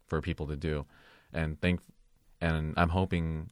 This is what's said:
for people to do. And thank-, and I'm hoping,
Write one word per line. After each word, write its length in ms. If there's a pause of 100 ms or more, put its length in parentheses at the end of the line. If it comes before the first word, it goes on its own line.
for 140
people 260
to 80
do. 300 (480)
And 260
thank-, 220 (580)
and 380
I'm 120
hoping, 640